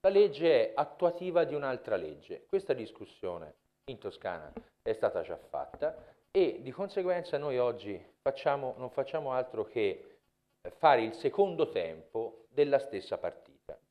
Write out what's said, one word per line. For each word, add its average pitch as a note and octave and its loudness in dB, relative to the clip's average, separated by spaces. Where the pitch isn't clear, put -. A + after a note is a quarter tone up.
La F#3+ 6
legge E3 6
è - -14
attuativa E3+ 0
di D3 0
un'altra B2+ -2
legge. D#2+ -8
Questa F#3+ 0
discussione F2+ -8
in B2 -12
Toscana E2+ -8
è A2+ -2
stata G2 0
già - -8
fatta - -6
e F3+ 2
di C3 -10
conseguenza F3+ -2
noi C#3+ -2
oggi G#2 -2
facciamo, C#3 -2
non B2+ -10
facciamo C#3 -4
altro B2 -2
che G2+ -2
fare C3 6
il A2+ -4
secondo E3 2
tempo E2+ -6
della C#3 4
stessa G#2 -4
partita. - -10